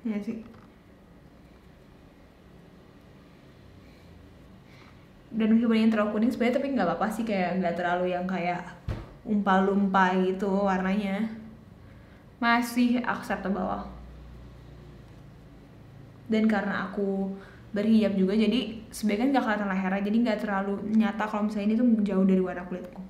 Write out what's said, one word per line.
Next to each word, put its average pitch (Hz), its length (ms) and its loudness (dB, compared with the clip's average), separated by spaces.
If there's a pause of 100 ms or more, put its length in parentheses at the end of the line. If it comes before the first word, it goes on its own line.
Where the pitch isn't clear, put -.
Ya 214 160 -4
sih. 220 240 -10 (4000)
Dan 220 260 2
meskipun 226 220 4
ini 220 160 6
terlalu 214 220 0
kuning 226 180 2
sebenarnya, 247 300 2
tapi 277 100 -2
nggak 208 160 0
apa-apa 170 220 0
sih, 233 160 -4
kayak 185 340 0
nggak 170 160 0
terlalu 180 380 0
yang 180 100 -2
kayak 175 380 -4 (640)
umpa-lumpa 196 880 4 (100)
gitu 190 240 -2 (160)
warnanya. 196 600 -2 (1120)
Masih 240 640 2
acceptable. 196 880 -4 (2500)
Dan 220 160 2
karena 196 420 0
aku 196 460 -4 (400)
berhijab 214 420 4
juga, 190 220 2
jadi 220 400 0 (100)
sebenarnya 226 480 0
nggak 233 80 2
kelihatan 208 240 -2
lehernya, 190 380 -2
jadi 208 180 0
nggak 214 160 0
terlalu 202 340 -2 (220)
nyata 214 320 2
kalau 208 220 -2
misalnya 208 240 -4
ini - 20 2
tuh 247 100 4 (200)
jauh 202 180 2
dari 190 160 4
warna 180 240 -4
kulitku. - 440 -10